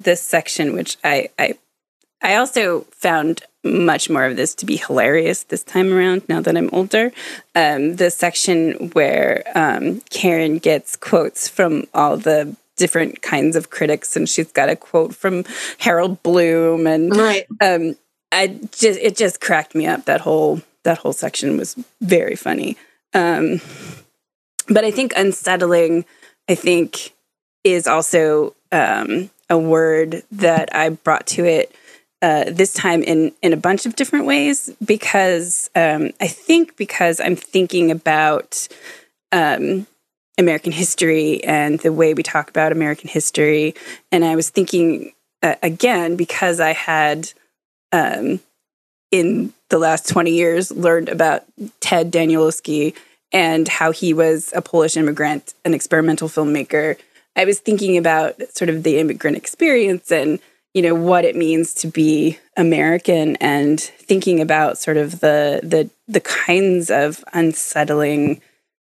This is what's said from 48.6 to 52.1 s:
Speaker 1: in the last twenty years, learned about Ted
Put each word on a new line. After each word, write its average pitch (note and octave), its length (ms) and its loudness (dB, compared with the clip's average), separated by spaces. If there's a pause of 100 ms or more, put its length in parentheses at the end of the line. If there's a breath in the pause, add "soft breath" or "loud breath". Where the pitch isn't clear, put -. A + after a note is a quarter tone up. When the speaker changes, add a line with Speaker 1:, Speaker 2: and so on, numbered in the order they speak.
Speaker 1:
in F#3+ 440 0 (160)
the E3 80 4
last D#3+ 300 0
twenty E3+ 240 2
years, E3+ 380 0
learned E3+ 380 0
about D#3+ 360 0 (360)
Ted E3+ 320 0